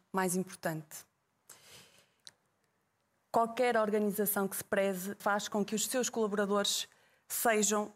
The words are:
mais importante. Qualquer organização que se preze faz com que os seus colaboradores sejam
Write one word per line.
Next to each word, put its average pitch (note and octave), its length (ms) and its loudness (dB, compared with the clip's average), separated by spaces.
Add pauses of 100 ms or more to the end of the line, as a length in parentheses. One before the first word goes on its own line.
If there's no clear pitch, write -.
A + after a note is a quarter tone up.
(120)
mais F#3 240 2
importante. E3+ 720 -6 (2250)
Qualquer A#3 460 2
organização G#3 720 0
que F#3+ 100 -8
se - 60 -8
preze G3 520 -2
faz G#3 320 -2
com G#3 160 0
que G3 100 -4
os G#3+ 120 0
seus B3+ 240 0
colaboradores G#3 760 0 (400)
sejam G#3+ 680 0